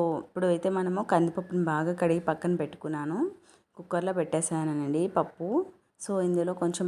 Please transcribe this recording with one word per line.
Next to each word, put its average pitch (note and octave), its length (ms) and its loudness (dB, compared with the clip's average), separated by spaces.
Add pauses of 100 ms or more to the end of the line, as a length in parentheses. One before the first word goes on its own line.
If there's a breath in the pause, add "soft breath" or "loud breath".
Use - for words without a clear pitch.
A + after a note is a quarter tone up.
(200)
ఇప్పుడు - 320 -2
అయితే E3+ 240 2
మనము F#3 240 0 (100)
కందిపప్పుని F3 500 2 (120)
బాగా D#3+ 200 2 (100)
కడిగి E3+ 260 4
పక్కన E3 340 0
పెట్టుకున్నాను. D3+ 560 -6 (580 soft breath)
కుక్కర్లో F3+ 440 -2
పెట్టేశానండి D#3 840 0 (160)
పప్పు. E3 300 -2 (560)
So, G3+ 100 -4 (140)
ఇందులో F3 340 0
కొంచెం F3 260 0